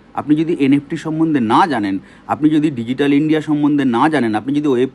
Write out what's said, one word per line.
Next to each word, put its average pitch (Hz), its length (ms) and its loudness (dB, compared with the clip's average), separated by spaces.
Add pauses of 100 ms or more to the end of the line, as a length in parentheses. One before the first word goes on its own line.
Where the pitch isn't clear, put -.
(140)
আপনি 147 220 -2
যদি 160 240 0
এনএফটি 143 380 0
সম্বন্ধে 156 420 0
না 127 280 2
জানেন, 101 320 -2 (280)
আপনি 143 220 0
যদি 156 220 2
ডিজিটাল 131 420 -2
ইন্ডিয়া 156 280 2
সম্বন্ধে 147 440 0
না 127 240 2
জানেন, 120 260 0
আপনি 120 200 -4
যদি 147 120 -2
ওয়েব 131 280 0